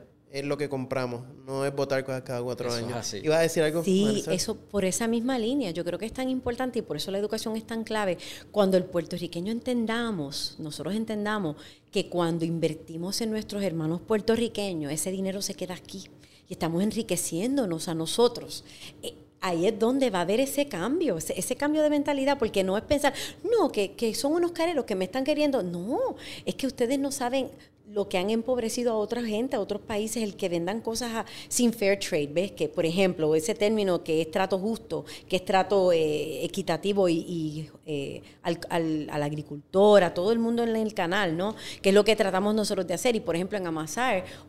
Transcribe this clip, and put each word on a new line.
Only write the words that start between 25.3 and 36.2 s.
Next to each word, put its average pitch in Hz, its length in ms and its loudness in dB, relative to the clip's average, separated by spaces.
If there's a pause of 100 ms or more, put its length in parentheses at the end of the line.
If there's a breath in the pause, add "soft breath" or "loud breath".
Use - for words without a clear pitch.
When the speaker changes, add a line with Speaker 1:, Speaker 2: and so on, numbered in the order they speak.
Speaker 3:
No, 180 360 -4 (460 loud breath)
es - 100 -2
que - 120 -4
ustedes 254 320 0
no 277 120 -2
saben 262 380 -2 (440 loud breath)
lo 202 160 -2
que 190 100 0
han 190 120 0
empobrecido 233 640 0
a 220 40 0
otra 214 280 -2
gente, 233 320 -2
a 214 40 0
otros 202 220 -4
países, 220 400 -4
el 196 140 -4
que 190 120 -2
vendan 175 320 -2
cosas 226 320 -4
a, 226 140 -4 (220 loud breath)
sin 240 240 4
fair 196 260 4
trade, 151 300 0
¿ves? 175 240 0
Que, 156 160 0
por 165 180 0
ejemplo, 160 480 4
ese 160 180 2
término 208 520 2
que 160 180 2
es 156 80 -4
trato 190 300 0
justo, 190 440 -4 (240 loud breath)
que 190 60 2
es 180 100 0
trato, 190 460 4
eh, 151 540 2